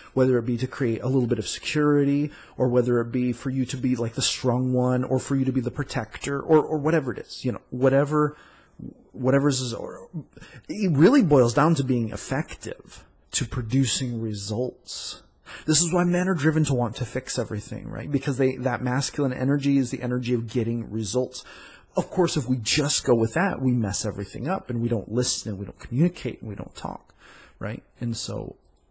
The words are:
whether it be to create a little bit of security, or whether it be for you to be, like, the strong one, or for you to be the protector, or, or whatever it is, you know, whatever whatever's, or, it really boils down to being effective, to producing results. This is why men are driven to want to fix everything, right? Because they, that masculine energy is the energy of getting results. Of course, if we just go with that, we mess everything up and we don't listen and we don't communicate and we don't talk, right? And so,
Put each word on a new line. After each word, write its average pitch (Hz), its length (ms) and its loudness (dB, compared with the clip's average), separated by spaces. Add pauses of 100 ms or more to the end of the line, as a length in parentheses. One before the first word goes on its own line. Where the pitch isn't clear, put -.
(140)
whether 131 240 4
it 113 80 0
be 120 120 -2
to 127 100 -2
create 113 340 -2
a 107 60 -4
little 127 200 2
bit 113 120 0
of 104 80 -4
security, 147 840 2 (260)
or 127 120 0
whether 120 320 2
it 117 120 -4
be 123 200 0
for 123 180 -4
you 131 160 0
to 131 120 -6
be, 123 180 0
like, 113 180 -4
the 127 80 -4
strong 127 520 0
one, 127 300 2
or 127 140 0
for 139 180 -2
you 135 100 2
to 131 80 0
be 127 80 2
the 113 100 -2
protector, 139 680 -6
or, 156 220 6
or 156 160 -2
whatever 143 360 0
it - 40 -6
is, - 260 -14
you 127 80 0
know, - 100 -6 (100)
whatever 139 640 2 (760)
whatever's, 127 600 2
or, - 360 -10 (580)
it 190 240 0
really 208 320 8
boils 131 300 6
down 151 220 4
to 139 80 0
being 120 280 0
effective, - 920 -8 (260)
to - 140 -2
producing 123 760 -2
results. 107 1000 -6 (420)
This 156 160 4
is 170 120 0
why 180 100 4
men 180 240 2
are 190 60 2
driven 151 320 2
to 143 80 0
want 120 240 0
to 120 80 -4
fix - 340 -6
everything, 107 480 -6
right? 107 240 -8
Because 135 260 -2
they, 131 200 2
that 123 240 -4
masculine 127 520 -2
energy 139 440 2
is 127 140 0
the 127 100 -6
energy 123 320 -2
of 117 160 -2
getting 117 420 -2
results. 110 520 -4 (520)
Of - 140 -2
course, 180 260 0
if 123 140 -2
we 131 80 2
just 139 480 0
go 123 100 6
with 113 200 2
that, 180 260 0
we 127 100 2
mess 110 340 0
everything 104 440 -6
up 190 200 -6
and 120 120 -2
we 117 80 0
don't 113 200 -2
listen - 420 -2
and 95 80 -8
we 101 60 -8
don't - 140 -14
communicate 151 640 -2
and - 80 -10
we 101 60 -8
don't - 200 -12
talk, - 380 -12 (440)
right? 104 260 -10 (180)
And 120 160 -4
so, 107 400 -8 (340)